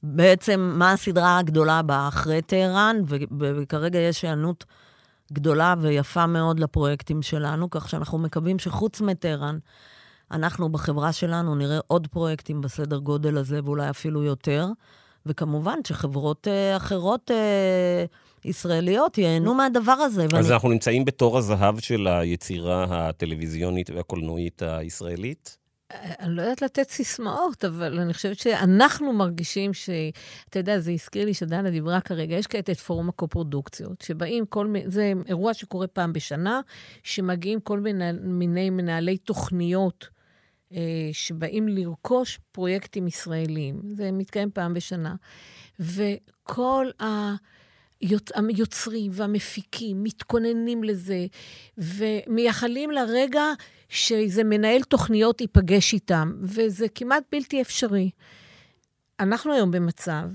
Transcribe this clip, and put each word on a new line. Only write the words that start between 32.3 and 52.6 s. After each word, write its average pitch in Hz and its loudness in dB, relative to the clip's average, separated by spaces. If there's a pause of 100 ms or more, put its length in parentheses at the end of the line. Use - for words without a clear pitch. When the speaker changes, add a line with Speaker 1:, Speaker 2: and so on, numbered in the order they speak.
Speaker 3:
יש 196 -2
כעת - -6
את 170 -2
פורום 185 -4
הקופרודוקציות, 156 -6
שבאים 180 -4
כל 208 -2
מי-, 208 -2
זה 202 0 (160)
אירוע 196 0
שקורה 190 -6
פעם 175 -2
בשנה, 170 -2 (420)
שמגיעים 185 -4
כל 208 -4
מיני, 190 -2 (100)
מיני 180 0
מנהלי 175 0
תוכניות, 180 -2 (640)
אה, 165 -8 (340)
שבאים 165 -4
לרכוש 202 -2 (140)
פרויקטים 185 -4
ישראלים. 156 -4
זה 202 -4
מתקיים 196 -4
פעם 175 -4
בשנה. 170 -6 (640)
וכל 208 -2 (140)
היוצ-, 208 -4 (160)
היוצרים 220 -2
והמפיקים 202 -6
מתכוננים 233 -2
לזה, 185 -2 (520)
ומייחלים 220 -2